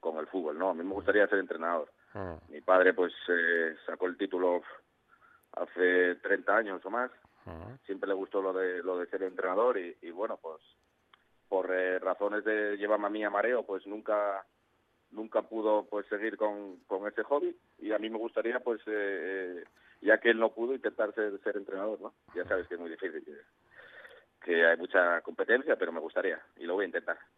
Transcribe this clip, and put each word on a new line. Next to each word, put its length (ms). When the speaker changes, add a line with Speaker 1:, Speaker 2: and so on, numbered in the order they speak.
Speaker 1:
con 180
el 80
fútbol, 320
¿no? 120
A 40
mí 80
me 120
gustaría 340
ser 100
entrenador. 520
Speaker 2:
Mm. 380
Speaker 1:
Mi 80
padre, 340
pues, 180
eh, 480
sacó 200
el 100
título 460
hace 640
treinta 400
años 280
o 60
más. 200
Speaker 2:
Mm. 300
Speaker 1:
Siempre 220
le 60
gustó 280
lo 100
de, 300
lo 160
de 80
ser 160
entrenador 560
y, 240
y 80
bueno, 320
pues, 180
por, 240
eh, 260
razones 460
de 320
llevarme 300
a 40
mí 140
a 60
mareo, 340
pues 220
nunca, 580
nunca 300
pudo, 460
pues, 200
seguir 280
con, 500
con 200
ese 160
hobby. 340
Y 140
a 60
mí 120
me 80
gustaría, 420
pues, 260
eh, 760
eh, 20
ya 180
que 120
él 100
no 120
pudo, 220
intentar 400
ser, 280
ser 140
entrenador, 440
¿no? 120
Ya 100
sabes 220
que 80
es 60
muy 100
difícil, 340
que, 100
que 220
hay 100
mucha 460
competencia, 540
pero 140
me 100
gustaría 400
y 100
lo 80
voy 100
a 20
intentar. 320